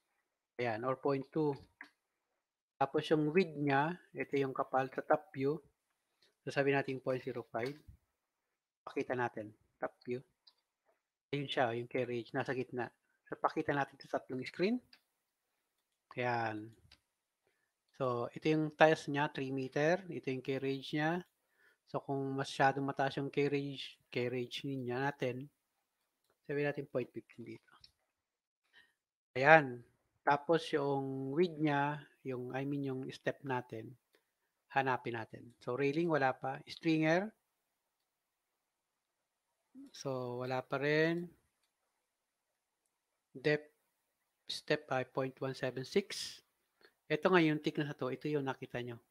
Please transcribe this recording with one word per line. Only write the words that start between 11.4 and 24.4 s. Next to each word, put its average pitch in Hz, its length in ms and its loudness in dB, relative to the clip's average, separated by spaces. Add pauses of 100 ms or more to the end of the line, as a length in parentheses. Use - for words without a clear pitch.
siya, 131 320 4
yung 120 80 -6
carriage. 120 480 -4
Nasa 135 160 0
gitna. 123 400 -4 (400)
So, - 80 -8
pakita - 340 0
natin 139 300 -2
sa - 160 -6
tatlong 131 260 -8
screen. 202 320 -2 (1400)
Ayan. 113 500 -2 (1300)
So, 123 380 -2
ito - 160 -2
yung 156 240 2
tiles 160 340 6
niya, 143 240 0
three 135 220 -4
meter. 147 560 0
Ito 135 180 -6
yung 131 160 -4
carriage 135 480 -4
niya. 160 320 0 (640)
So, 139 160 -4
kung 139 160 -4 (160)
masyadong 139 480 2
mataas 139 320 -2
yung 139 160 -4
carriage, 143 640 -2 (160)
carriage 123 540 -4